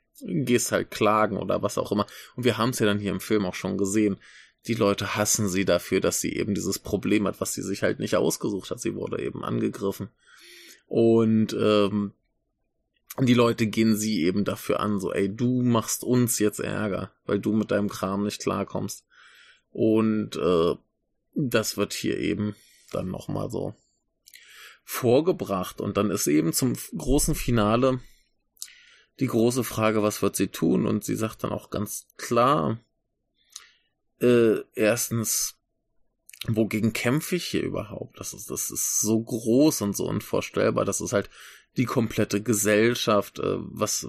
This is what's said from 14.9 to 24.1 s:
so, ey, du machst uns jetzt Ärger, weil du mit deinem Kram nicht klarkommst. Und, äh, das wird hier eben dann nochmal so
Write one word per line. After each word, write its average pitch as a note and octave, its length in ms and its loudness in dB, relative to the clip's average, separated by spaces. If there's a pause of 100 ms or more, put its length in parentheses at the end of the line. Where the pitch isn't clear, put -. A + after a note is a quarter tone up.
so, F#2 140 -4
ey, G2 200 0
du B2 280 0
machst A#2 420 0
uns B2 360 2
jetzt G#2 200 0
Ärger, G2+ 520 -4 (140)
weil G2+ 140 0
du G#2 140 0
mit G#2+ 180 2
deinem G2+ 180 2
Kram G2 340 -4
nicht - 180 -4
klarkommst. G2 640 -4 (680)
Und, A2 640 2
äh, E2+ 400 2 (600)
das A#2 420 0
wird G2+ 160 -2
hier - 240 -4
eben F#2+ 380 -2 (360)
dann F2+ 180 -4
nochmal F#2 400 -8
so G2 260 -6 (1080)